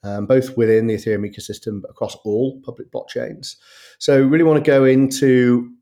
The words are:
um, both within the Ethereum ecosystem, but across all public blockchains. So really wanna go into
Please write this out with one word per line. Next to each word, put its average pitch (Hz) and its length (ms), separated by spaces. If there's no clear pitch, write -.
um, 101 220
both 127 300
within 113 320
the 113 60
Ethereum 104 360
ecosystem, 104 520
but - 100
across - 320
all 123 380
public - 300
blockchains. - 640
So 135 260
really 156 220
wanna 156 160
go 139 240
into 131 840